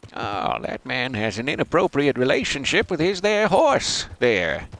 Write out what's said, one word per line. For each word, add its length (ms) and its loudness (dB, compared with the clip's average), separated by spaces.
Oh, 460 -4
that 240 -8
man 280 -4
has 240 -2
an 100 -4
inappropriate 680 0
relationship 720 0
with 100 -2
his 220 0
there 260 2
horse 580 2
there. 480 0